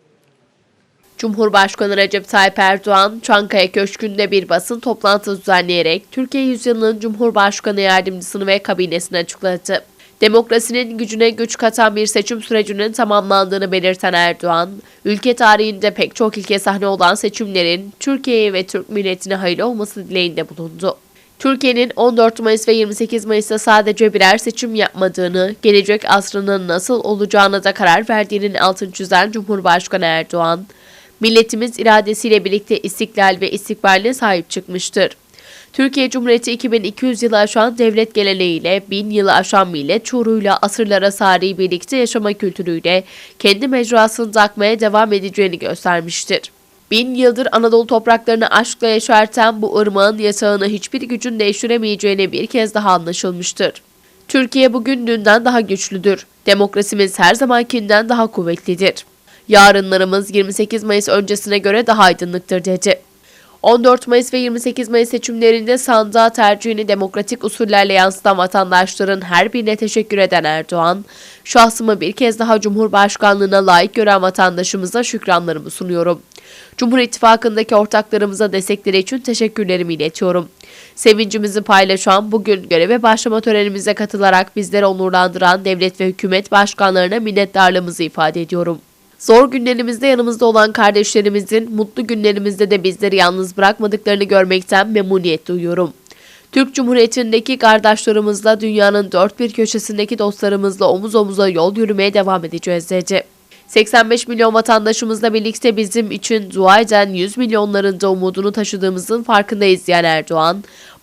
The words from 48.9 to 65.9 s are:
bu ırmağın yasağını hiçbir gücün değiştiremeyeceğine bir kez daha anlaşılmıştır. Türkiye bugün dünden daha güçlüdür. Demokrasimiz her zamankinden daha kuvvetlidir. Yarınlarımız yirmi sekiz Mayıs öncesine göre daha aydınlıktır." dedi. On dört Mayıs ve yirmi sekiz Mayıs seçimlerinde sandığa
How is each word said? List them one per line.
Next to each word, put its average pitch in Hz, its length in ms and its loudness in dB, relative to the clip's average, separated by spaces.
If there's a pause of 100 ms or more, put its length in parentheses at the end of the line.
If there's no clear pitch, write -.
bu - 160 -2
ırmağın 208 400 2
yasağını 208 480 0
hiçbir 214 360 -6
gücün 240 360 -6
değiştiremeyeceğine 208 960 -2
bir - 140 -6
kez 220 280 -2
daha 208 160 0
anlaşılmıştır. 180 800 -2 (560)
Türkiye 262 440 2
bugün 247 340 -4
dünden 220 380 2
daha 247 160 2
güçlüdür. 190 640 -4 (200)
Demokrasimiz 202 720 0
her 180 160 6
zamankinden 240 720 0
daha 233 180 2
kuvvetlidir. 180 680 -2 (540)
Yarınlarımız 196 840 4
yirmi 196 180 0
sekiz 214 320 -4
Mayıs 208 240 0
öncesine 202 500 0
göre 202 280 0
daha 214 160 4
aydınlıktır." 180 640 0
dedi. 185 360 -2 (640)
On 233 220 4
dört 247 220 4
Mayıs 240 260 0
ve 254 60 -2
yirmi 240 220 -4
sekiz 240 280 -4
Mayıs 233 200 2
seçimlerinde 233 720 0
sandığa 226 520 2